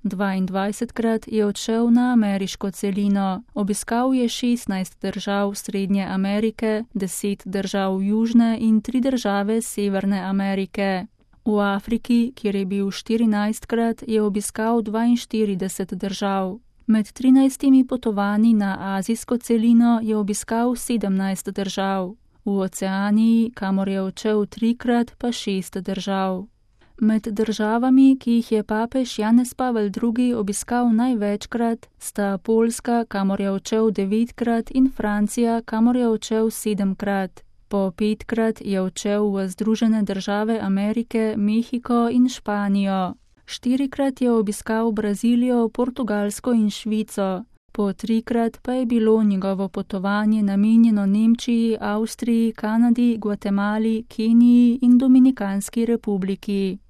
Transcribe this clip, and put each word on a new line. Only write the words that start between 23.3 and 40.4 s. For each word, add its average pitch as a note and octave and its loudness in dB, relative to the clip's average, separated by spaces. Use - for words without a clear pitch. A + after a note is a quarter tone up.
kamor G3 -2
je G3 -2
odšel G#3 -2
trikrat, A#3+ -2
pa A#3+ -4
šest F#3+ -6
držav. F#3+ -4
Med A3 2
državami, A#3 2
ki A#3 -2
jih A#3 0
je G#3+ 0
papež A#3 -4
Janez A#3 2
Pavel A#3 -2
Drugi A#3 -2
obiskal A#3 -2
največkrat, A3+ -2
sta G3 -4
Poljska, A#3 0
kamor G3 -2
je G3 -2
odšel A3 0
devetkrat, A3+ -2
in C4 4
Francija, A3+ -2
kamor A#3 2
je A#3+ 2
odšel A3 0
sedemkrat. G3 -4
Po G3 -2
petkrat A3 -2
je G3 -2
odšel G#3 -2
v G3 -4
Združene A3 0
države G#3 -2